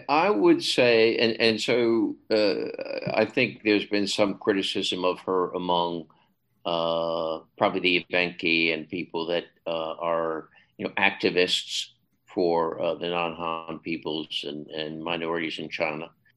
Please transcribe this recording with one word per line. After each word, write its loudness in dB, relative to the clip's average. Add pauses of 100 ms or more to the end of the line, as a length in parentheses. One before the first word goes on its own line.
I 4
would 4
say, 6
and, 2
and 2
so, 2 (160)
uh, 0
I 4
think -2
there's 4
been 0
some 0
criticism 0
of 0
her 0
among, -2 (600)
uh, -2 (180)
probably 0
the 2
Evenki 0
and -6
people -6
that, -2 (220)
uh, -6
are, -2 (280)
you -6
know, -10
activists 0 (380)
for, 0
uh, 0
the -6
non-Han -6
peoples -6
and, -10
and -8
minorities -4
in -10
China. -6 (280)